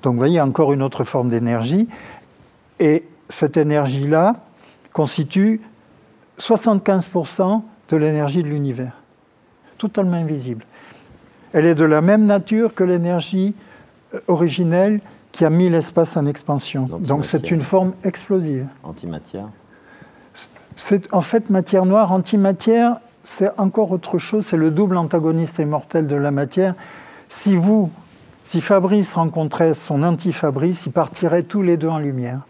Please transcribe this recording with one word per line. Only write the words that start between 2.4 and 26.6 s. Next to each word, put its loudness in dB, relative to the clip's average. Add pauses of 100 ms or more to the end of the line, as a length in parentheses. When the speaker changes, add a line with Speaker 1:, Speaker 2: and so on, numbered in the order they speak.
Speaker 1:
Et 2 (200)
cette -2
énergie-là 2 (580)
constitue 0 (760)
soixante-quinze 0
pour -4
cent -2 (240)
de 0
l'énergie 0
de -2
l'univers, -6 (840)
totalement -2
invisible. -6 (880)
Elle 4
est 6
de 4
la 4
même 6
nature 2
que 0
l'énergie, 0 (640)
euh, -8
originelle 2 (300)
qui 0
a 4
mis 4
l'espace 0
en 0
expansion. -4
Donc -4
c'est -2
Speaker 2:
L'antimatière. -2
Speaker 1:
une 0
forme 0 (100)
explosive. -4 (180)
Speaker 2:
Antimatière. -12 (1300)
Speaker 1:
C'est -2
en 2
fait -2
matière 2
noire, 4
antimatière, 2 (240)
c'est -2
encore 0
autre -4
chose, -4
c'est -2
le 2
double 0
antagoniste -2
immortel -2
de -2
la 0
matière. 0 (560)